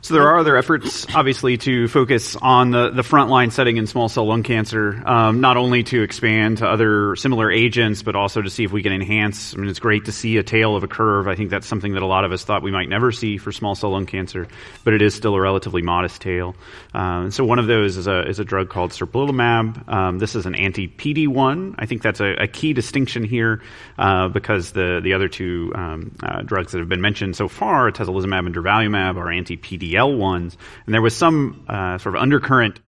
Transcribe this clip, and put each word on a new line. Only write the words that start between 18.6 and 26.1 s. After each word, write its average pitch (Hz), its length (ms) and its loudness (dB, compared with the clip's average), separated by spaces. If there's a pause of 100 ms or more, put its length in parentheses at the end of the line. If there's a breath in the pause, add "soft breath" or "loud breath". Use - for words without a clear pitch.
called 87 220 -4
serplulimab. 117 960 -2
Um, 92 320 -2
this 107 160 -4
is 92 100 -4
an 92 80 -6
anti-P 98 580 -4
D 151 140 0
one. 139 500 0
I - 80 -6
think 113 160 -6
that's 107 200 -2
a, 101 240 0
a - 20 -4
key 156 260 -2
distinction 123 520 -2
here, 113 360 0 (380 loud breath)
uh, 92 300 2
because 98 420 -2
the, 90 320 0
the 92 100 0
other 95 160 0
two, 87 460 -6
um, 80 480 -8